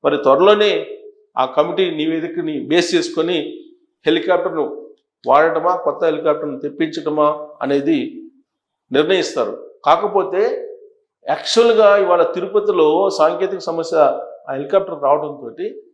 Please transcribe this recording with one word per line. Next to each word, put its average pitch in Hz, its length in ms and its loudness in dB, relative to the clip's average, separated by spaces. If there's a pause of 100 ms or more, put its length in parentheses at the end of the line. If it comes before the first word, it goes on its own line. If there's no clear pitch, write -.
మరి 143 120 2
త్వరలోనే 185 680 4 (500)
ఆ 127 80 2
కమిటీ 170 460 0
నివేదికని 156 760 -4
బేస్ 170 280 0
చేసుకొని 165 680 -4 (400)
హెలికాప్టర్ను 160 800 0 (420)
వాడటమా, 160 480 4
కొత్త - 300 -4
హెలికాప్టర్ను 151 540 -2
తెప్పించటమా 151 880 -2 (140)
అనేది 139 640 -2 (680)
నిర్ణయిస్తారు. 143 800 -2 (160)
కాకపోతే 196 800 0 (640)
యాక్చువల్‌గా 214 680 4
ఇవాళ 175 260 4
తిరుపతిలో 180 840 2
సాంకేతిక 185 500 0
సమస్య, 165 380 -4 (520)
ఆ 139 40 -6
హెలికాప్టర్ 160 500 -2
రావడంతోటి 143 760 -4 (120)